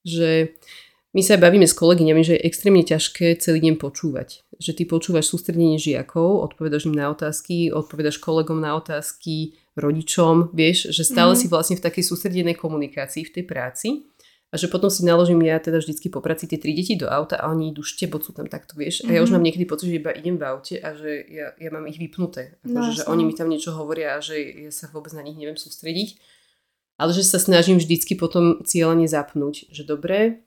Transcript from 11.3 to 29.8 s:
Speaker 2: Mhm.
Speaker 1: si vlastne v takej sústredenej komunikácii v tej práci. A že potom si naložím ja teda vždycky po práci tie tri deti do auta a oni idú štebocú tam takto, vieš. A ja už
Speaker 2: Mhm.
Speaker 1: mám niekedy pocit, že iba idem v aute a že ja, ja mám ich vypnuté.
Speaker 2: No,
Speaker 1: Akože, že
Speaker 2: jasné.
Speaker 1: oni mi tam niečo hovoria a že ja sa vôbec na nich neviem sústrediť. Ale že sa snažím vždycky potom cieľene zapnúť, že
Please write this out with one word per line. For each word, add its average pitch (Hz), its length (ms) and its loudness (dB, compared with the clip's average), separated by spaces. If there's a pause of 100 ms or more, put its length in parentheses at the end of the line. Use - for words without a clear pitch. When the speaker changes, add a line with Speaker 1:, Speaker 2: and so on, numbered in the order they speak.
Speaker 2:
Mhm. - 60 4
Speaker 1:
si 247 100 0
vlastne 170 280 0
v 180 60 -8
takej 170 240 -2
sústredenej 175 480 -2
komunikácii 147 720 -6
v - 80 -20
tej 180 120 -8
práci. 135 440 -8 (640)
A 165 60 -6
že 175 80 -4
potom 190 240 0
si 180 160 0
naložím 170 360 6
ja 160 160 2
teda 165 200 -2
vždycky 156 320 -6
po 147 80 -8
práci 160 280 -6
tie 160 120 -6
tri 156 160 -4
deti 180 240 -4
do - 80 -6
auta 147 320 -4
a - 100 -6
oni 160 220 -2
idú 147 120 -12
štebocú 156 520 -8
tam - 120 -12
takto, - 280 -16
vieš. 151 320 -8
A 170 80 2
ja 165 80 4
už - 80 4
Speaker 2:
Mhm. 185 40 4
Speaker 1:
mám 170 120 4
niekedy 165 160 0
pocit, 175 240 -6
že 170 160 -4
iba 156 80 -4
idem 170 240 -4
v 156 80 -4
aute 135 340 -10
a 156 160 -10
že 151 340 -10
ja, 151 280 -14
ja 160 160 -14
mám 156 160 -12
ich 151 120 -16
vypnuté. 165 640 -10
Speaker 2:
No, 240 220 -4
Speaker 1:
Akože, 233 100 0
že 156 100 -6
Speaker 2:
jasné. 160 120 -4
Speaker 1:
oni 165 100 2
mi 160 100 0
tam 165 140 -4
niečo 160 240 -4
hovoria 156 420 -6
a 147 60 -8
že 156 160 -10
ja 151 340 -12
sa 147 200 -16
vôbec 156 240 -16
na 151 80 -14
nich 151 160 -14
neviem 151 180 -12
sústrediť. 165 640 -10 (800)
Ale 165 160 2
že 190 80 0
sa 190 160 2
snažím 180 400 4
vždycky 170 360 0
potom 170 480 2
cieľene 165 440 2
zapnúť, 147 640 -4
že 147 160 -18